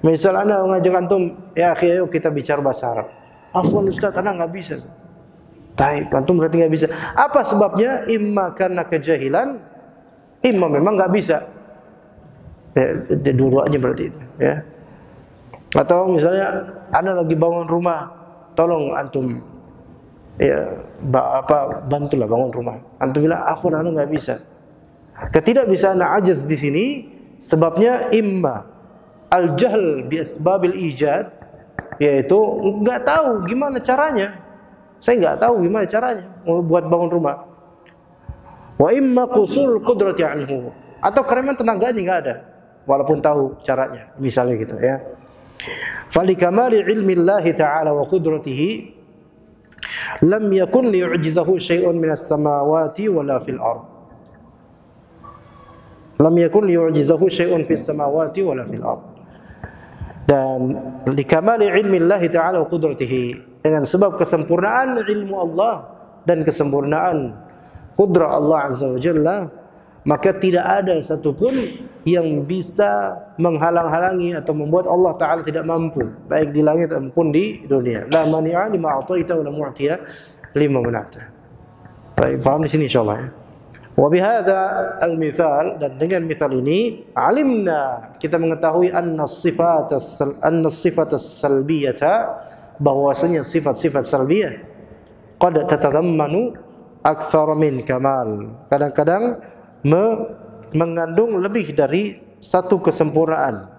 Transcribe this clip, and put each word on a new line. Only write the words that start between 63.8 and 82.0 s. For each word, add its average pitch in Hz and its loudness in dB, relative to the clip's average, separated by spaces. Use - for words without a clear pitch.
sebab 185 2
kesempurnaan 196 0
ilmu 208 -4
Allah 190 -2
dan 160 0
kesempurnaan 147 0
kudrah 175 4
Allah 147 2
Azza 131 -4
wa 127 -2
Jalla, 165 0
maka 151 2
tidak 180 2
ada 185 0
satupun 160 -2
yang 160 0
bisa 196 -2
menghalang-halangi 170 0
atau 151 -4
membuat 156 0
Allah 175 2
Ta'ala 160 0
tidak 156 -4
mampu, 165 -2
baik 151 0
di 151 2
langit 160 2
maupun 147 0
di 202 -2
dunia. 123 0
La 160 2
mani'a 160 0
lima 165 -2
a'taita 175 -2
wa 160 -2
la 143 -6
mu'tiya 143 -4
lima 143 2
mana'ta. 117 -4